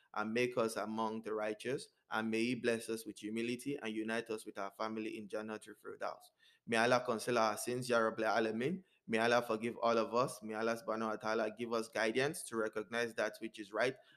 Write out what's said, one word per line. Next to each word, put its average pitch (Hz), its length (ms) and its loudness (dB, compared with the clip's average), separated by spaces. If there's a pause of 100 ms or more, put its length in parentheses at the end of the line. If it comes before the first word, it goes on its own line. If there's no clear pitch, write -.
(160)
and 107 180 -2
make 123 240 2
us 113 160 2
among 110 480 -2
the 107 100 -4
righteous. 110 540 -2 (240)
And 110 200 0
may 113 120 4
He 123 140 2
bless 113 320 0
us 113 180 -4
with 104 120 -12
humility 120 640 -4
and 110 140 -4
unite 113 360 -2
us 110 140 -6
with 107 140 -10
our 98 180 -4
family 110 420 -4
in 104 100 -10
Jannatul 107 500 -8
Firdaus. - 540 -10 (340)
May 113 120 2
Allah 120 280 6
conceal 120 320 2
our 110 180 4
sins, 123 320 -4
Ya 120 100 4
Rabbal 110 260 2
Alameen. 113 560 2 (280)
May 113 100 2
Allah 120 220 6
forgive 113 400 -2
all 117 160 4
of 107 180 2
us. 135 280 2
May 110 120 -6
Allah 113 220 0
subhanahu 113 340 -2
wa 107 60 -2
ta'ala 110 400 0
give 117 160 -4
us 110 160 0
guidance 123 540 2
to - 140 -6
recognize 110 580 -2
that 110 240 0
which 113 220 -10
is 101 120 -12
right 147 220 2 (220)